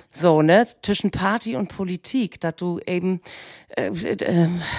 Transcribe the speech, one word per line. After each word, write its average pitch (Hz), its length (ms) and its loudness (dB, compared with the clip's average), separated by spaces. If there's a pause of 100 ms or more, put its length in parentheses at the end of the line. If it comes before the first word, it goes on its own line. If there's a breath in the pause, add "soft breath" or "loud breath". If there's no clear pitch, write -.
(120 soft breath)
So, 156 320 4
ne, 196 240 6 (160)
zwischen 202 260 0
Party 220 460 -2
und 196 140 -4
Politik, 185 680 -4
dat 165 220 -6
du 180 240 -4
eben, 180 340 -2 (560 loud breath)
äh, 98 120 -2
äh, 170 600 0 (320 loud breath)